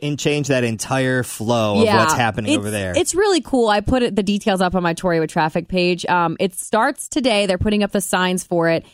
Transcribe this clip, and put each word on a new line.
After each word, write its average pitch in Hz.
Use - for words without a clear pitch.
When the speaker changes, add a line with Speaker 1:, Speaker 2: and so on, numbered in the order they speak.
Speaker 1:
and 147
change 147
that 127
entire 127
flow 110
of 110
Speaker 2:
Yeah, -
Speaker 1:
what's 156
happening 120
Speaker 2:
it's, 311
Speaker 1:
over -
there. 95
Speaker 2:
it's -
really 359
cool. 240
I 208
put 247
it, 226
the 214
details 202
up 180
on 185
my 170
Torrey 170
with 156
Traffic 160
page. 180
Um, 170
it 185
starts -
today. 220
They're 185
putting 208
up 202
the 208
signs 185
for 165
it, 165